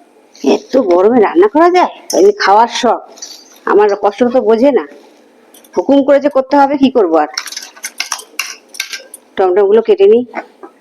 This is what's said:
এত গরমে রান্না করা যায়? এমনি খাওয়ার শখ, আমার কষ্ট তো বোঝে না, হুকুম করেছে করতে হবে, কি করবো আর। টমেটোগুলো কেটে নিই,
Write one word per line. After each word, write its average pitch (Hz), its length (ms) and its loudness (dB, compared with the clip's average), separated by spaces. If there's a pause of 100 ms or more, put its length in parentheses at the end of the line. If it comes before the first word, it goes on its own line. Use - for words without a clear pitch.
(440)
এত - 320 -4
গরমে 208 440 2
রান্না 196 280 2
করা 339 220 2
যায়? 359 200 0 (260)
এমনি 196 160 4
খাওয়ার 220 360 0
শখ, 220 320 -4 (640)
আমার 285 240 2 (140)
কষ্ট 202 220 -2
তো 240 160 0
বোঝে 226 320 2
না, 165 120 -2 (920)
হুকুম 262 280 0
করেছে 277 240 0
করতে 269 280 -4
হবে, 277 200 2
কি 269 140 2
করবো 175 260 0
আর। 151 140 -2 (2000)
টমেটোগুলো 202 460 2
কেটে 196 240 2
নিই, 233 180 4 (560)